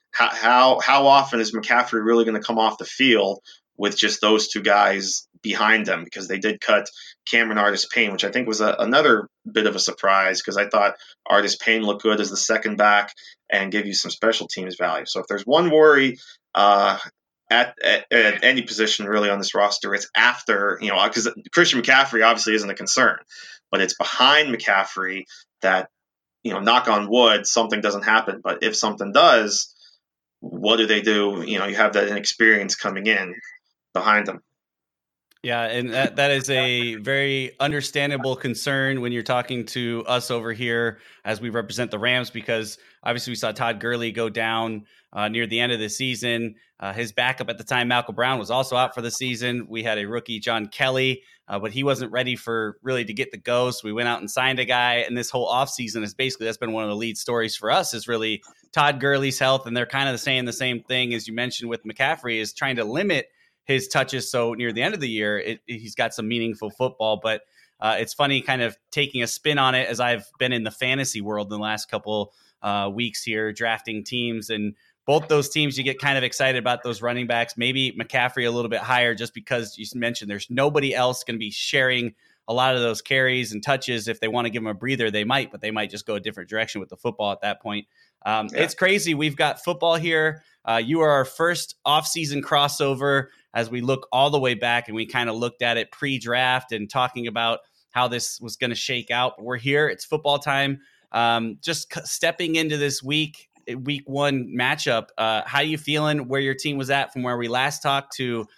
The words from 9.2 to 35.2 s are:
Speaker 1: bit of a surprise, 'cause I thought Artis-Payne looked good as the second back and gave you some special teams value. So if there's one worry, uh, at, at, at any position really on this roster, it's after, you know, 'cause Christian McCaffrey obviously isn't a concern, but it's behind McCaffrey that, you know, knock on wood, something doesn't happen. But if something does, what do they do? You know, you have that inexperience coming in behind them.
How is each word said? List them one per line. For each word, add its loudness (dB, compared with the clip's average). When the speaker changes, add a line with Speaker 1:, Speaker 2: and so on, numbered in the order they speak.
Speaker 1:
bit 2
of 0
a -2
surprise, 2
'cause -6
I 0
thought 4
Artis-Payne 2
looked -2
good 4
as 0
the -6
second 0
back 4
and 0
gave -2
you -6
some -2
special 0
teams -8
value. -2
So -4
if -8
there's -6
one 4
worry, 8
uh, 6
at, 4
at, 2
at 4
any 6
position -2
really 2
on 0
this -4
roster, 2
it's -4
after, 2
you -2
know, 2
'cause -2
Christian 4
McCaffrey 6
obviously 4
isn't 0
a -6
concern, 2
but 2
it's 0
behind 4
McCaffrey 0
that, 2
you -4
know, -4
knock 4
on 2
wood, 6
something 0
doesn't -2
happen. 2
But -4
if 0
something -2
does, 6
what 2
do 4
they 4
do? 2
You -2
know, -2
you -4
have 4
that 2
inexperience 2
coming -4
in 0
behind 2
them. -8